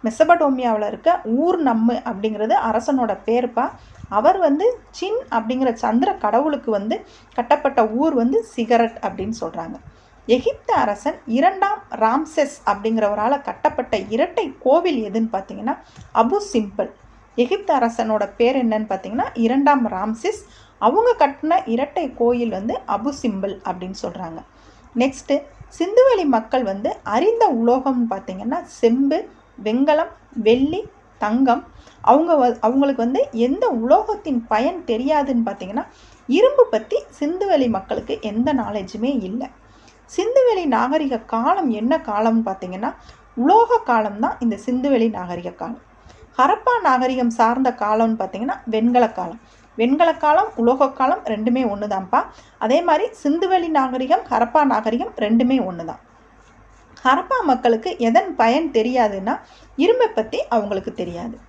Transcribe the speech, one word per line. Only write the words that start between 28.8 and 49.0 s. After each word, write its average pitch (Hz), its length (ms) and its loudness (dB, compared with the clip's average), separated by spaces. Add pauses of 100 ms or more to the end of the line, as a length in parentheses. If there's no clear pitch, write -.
வெண்கலம், 277 540 2 (240)
வெள்ளி, 262 440 2 (400)
தங்கம். 240 420 2 (380)
அவங்க 320 340 4
வ-, 247 260 2
அவங்களுக்கு 269 420 0
வந்து 269 200 0 (100)
எந்த 262 380 0
உலோகத்தின் 302 760 0
பயன் 277 400 -2
தெரியாதுன்னு 254 600 0
பார்த்தீங்கன்னா, 202 380 -8 (440)
இரும்பு 480 420 4
பத்தி - 280 -2 (120)
சிந்துவெளி 320 580 0
மக்களுக்கு - 520 -4
எந்த 233 340 -2
நாலேஜுமே 208 640 -4
இல்ல. 196 220 -8 (680)
சிந்துவெளி 440 560 2
நாகரிக 262 520 0
காலம் 277 520 0
என்ன 226 260 0
காலம்னு 226 500 0
பார்த்தீங்கன்னா, 190 440 -6 (460)
உலோக 440 460 4
காலம் 214 380 0
தான் 294 200 -2
இந்த 226 160 0
சிந்துவெளி 254 540 0
நாகரிக 180 400 -8
காலம். - 320 -12 (540)
ஹரப்பா 427 460 2
நாகரிகம் 254 480 2
சார்ந்த 240 400 2
காலம்னு 220 480 0
பார்த்தீங்கன்னா, 208 480 -6
வெண்கல 233 460 4